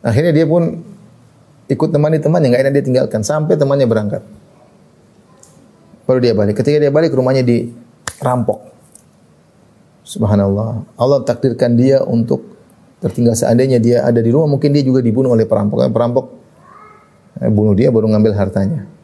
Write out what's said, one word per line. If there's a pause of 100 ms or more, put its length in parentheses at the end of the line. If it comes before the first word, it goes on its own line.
Akhirnya
dia
pun (840)
ikut
temani
temannya,
nggak
enak
dia
tinggalkan
sampai
temannya
berangkat. (1800)
Baru
dia
balik.
Ketika
dia
balik,
rumahnya
dirampok. (1300)
Subhanallah. (160)
Allah
takdirkan
dia
untuk (440)
tertinggal.
Seandainya
dia
ada
di
rumah,
mungkin
dia
juga
dibunuh
oleh
perampok.
Perampok, (1120)
eh,
bunuh
dia,
baru
ngambil
hartanya. (200)